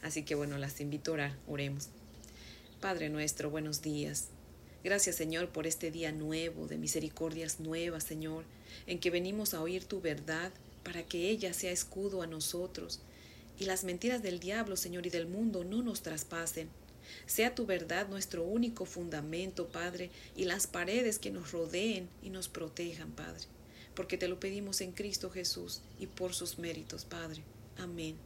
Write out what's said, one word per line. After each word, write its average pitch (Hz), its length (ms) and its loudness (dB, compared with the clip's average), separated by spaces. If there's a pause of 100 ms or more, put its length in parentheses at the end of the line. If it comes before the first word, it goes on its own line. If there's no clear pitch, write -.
Así 156 180 0
que, 147 140 2
bueno, 143 240 2
las 139 200 -2
invito 147 300 0
a 160 60 4
orar, 139 220 2 (100)
oremos. 139 400 0 (920)
Padre 170 280 2
nuestro, 151 400 2
buenos 151 320 0
días. 147 440 0 (580)
Gracias, 190 320 6
Señor, 165 340 2
por 160 160 0
este 160 240 2
día 160 220 0
nuevo 156 560 0
de 151 100 -2
misericordias 156 800 0
nuevas, 160 440 0
Señor, 156 400 -2 (420)
en 180 140 -2
que 175 100 6
venimos 185 460 2
a 160 80 0
oír 180 220 2
tu 190 160 -2
verdad 160 500 0 (320)
para 170 180 -4
que 175 300 2
ella 208 220 4
sea 180 180 2
escudo 190 500 0
a 165 60 0
nosotros 170 720 -2 (580)
y 196 80 0
las 185 200 2
mentiras 226 360 2
del 180 180 0
diablo, 202 360 0
Señor, 175 320 0
y - 20 2
del 170 160 2
mundo 190 380 2
no 208 180 2
nos 233 220 0
traspasen. 165 680 -2 (560)
Sea 240 300 6
tu 240 100 2
verdad 180 420 2
nuestro 190 360 0
único 226 420 4
fundamento, 170 840 -2
Padre, 180 420 -2 (260)
y 185 100 4
las 190 220 4
paredes 214 520 4
que 196 120 -2
nos 175 200 -4
rodeen 175 580 2 (120)
y 190 80 -8
nos 185 200 -4
protejan, 160 600 -4
Padre, 165 340 -6 (500)
porque 185 220 0
te 185 100 2
lo 180 120 0
pedimos 196 420 0
en 185 100 -2
Cristo 196 380 -2
Jesús 175 520 -2 (180)
y 185 80 -4
por 180 260 -2
sus - 260 -2
méritos, 160 460 -4
Padre. 160 380 -6 (340)
Amén. 170 380 -4 (100)